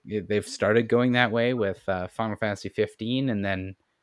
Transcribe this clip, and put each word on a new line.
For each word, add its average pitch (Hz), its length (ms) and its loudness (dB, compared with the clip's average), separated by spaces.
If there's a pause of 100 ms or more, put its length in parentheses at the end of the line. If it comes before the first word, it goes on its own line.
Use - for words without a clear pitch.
they've 101 420 -2
started 110 400 2
going 123 260 4
that 123 180 2
way 117 220 0
with, 101 360 -2
uh, 90 180 -2
Final 110 300 -4
Fantasy 104 320 -4
fifteen, 120 600 -2
and 101 140 -2
then, 95 320 -4 (280)